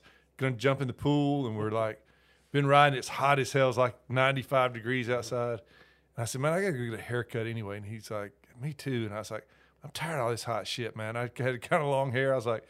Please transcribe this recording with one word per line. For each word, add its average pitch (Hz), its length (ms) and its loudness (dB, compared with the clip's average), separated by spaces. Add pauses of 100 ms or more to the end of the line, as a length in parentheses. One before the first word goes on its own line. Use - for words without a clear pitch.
(380)
gonna 131 180 0
jump 131 260 2
in 135 60 -2
the 135 60 -4
pool, 143 540 2
and 110 100 -6
we're 107 140 -2
like, 110 300 -2 (500)
been 143 140 2
riding. 143 320 8
It's 117 120 -6
hot 139 280 2
as 127 140 0
hell. 135 180 6
It's, 113 80 -2
like, 123 180 4 (140)
ninety-five 131 640 2
degrees 117 360 -2
outside. 120 500 -2 (580)
And 117 60 -2
I - 20 -4
said, 127 160 -6
"Man, 156 120 0
I 190 80 0
gotta 196 120 -2
go 123 160 -4
get 107 100 -6
a 101 40 -12
haircut 117 420 -4
anyway." 110 320 -6
And 104 80 -12
he's 107 240 -12
like, 104 220 -6 (280)
"Me 143 140 -6
too." 123 320 -4
And 104 80 -6
I 107 60 -6
was 101 100 -8
like, - 180 -10 (360)
"I'm 143 80 -14
tired 160 240 -6
of 139 100 0
all 117 60 2
this 113 140 -4
hot 110 200 -4
shit, 117 300 -6
man." 110 200 -6
I 120 60 -4 (160)
had 123 240 -2
kinda 165 240 2
long 139 260 0
hair. 135 220 2
I - 20 4
was 117 120 -2
like, 113 220 0